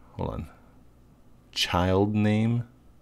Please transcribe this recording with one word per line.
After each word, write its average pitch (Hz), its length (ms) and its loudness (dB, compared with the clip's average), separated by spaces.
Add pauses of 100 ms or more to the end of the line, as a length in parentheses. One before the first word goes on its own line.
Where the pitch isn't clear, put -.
(140)
Hold - 160 -6
on. - 200 -8 (1000)
Child 95 640 0
name? 110 480 2 (380)